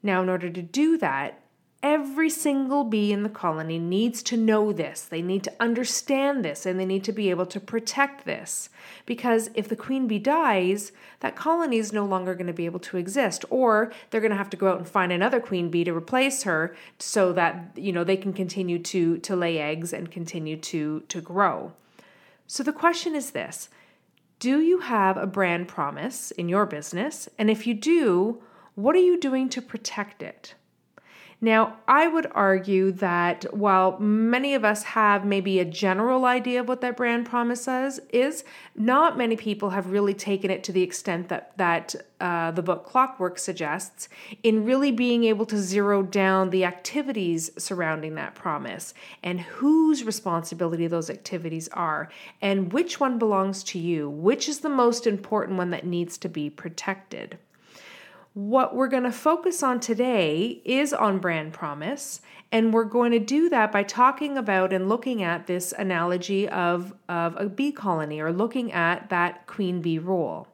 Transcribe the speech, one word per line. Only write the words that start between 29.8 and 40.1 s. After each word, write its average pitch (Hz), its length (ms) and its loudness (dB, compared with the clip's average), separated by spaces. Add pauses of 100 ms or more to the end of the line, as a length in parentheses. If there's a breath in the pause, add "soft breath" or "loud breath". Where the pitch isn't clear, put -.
it? - 320 -16 (840 loud breath)
Now, 220 440 6
I 302 220 6
would 320 240 0
argue 190 640 4
that 175 600 0
while 190 460 4
many 226 540 2
of 240 100 2
us 208 200 2
have 202 420 4
maybe 196 340 2
a 180 60 2
general 202 580 2
idea 247 380 2
of 233 80 -4
what 254 100 -2
that 247 160 -4
brand 240 300 0
promise 240 420 -2
is, 262 420 -4
is, 269 360 0 (280 loud breath)
not 269 440 4
many 226 180 0
people 208 360 -4
have 185 200 -4
really 202 220 2